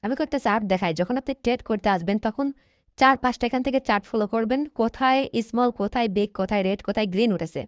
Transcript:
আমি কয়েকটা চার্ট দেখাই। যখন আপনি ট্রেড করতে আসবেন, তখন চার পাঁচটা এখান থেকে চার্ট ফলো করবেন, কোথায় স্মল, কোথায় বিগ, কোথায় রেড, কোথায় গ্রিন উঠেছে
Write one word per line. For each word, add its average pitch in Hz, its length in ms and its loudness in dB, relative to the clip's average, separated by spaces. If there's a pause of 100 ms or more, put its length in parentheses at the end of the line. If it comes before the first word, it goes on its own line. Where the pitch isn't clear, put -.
আমি 220 120 -2
কয়েকটা 302 240 -2
চার্ট 214 320 2
দেখাই। 185 220 0
যখন 175 240 0
আপনি 269 160 -4 (100)
ট্রেড 240 260 0
করতে 214 200 0
আসবেন, 190 300 0
তখন 233 260 -2 (540)
চার 269 180 6
পাঁচটা 247 300 -2
এখান 254 160 0
থেকে 269 240 0
চার্ট 202 180 0
ফলো 214 220 0
করবেন, 226 320 0 (200)
কোথায় 262 420 2 (260)
স্মল, 247 240 2
কোথায় 233 440 -2
বিগ, 208 140 0 (100)
কোথায় 196 240 0
রেড, 190 240 0
কোথায় 214 260 0
গ্রিন 220 200 2
উঠেছে 160 340 -4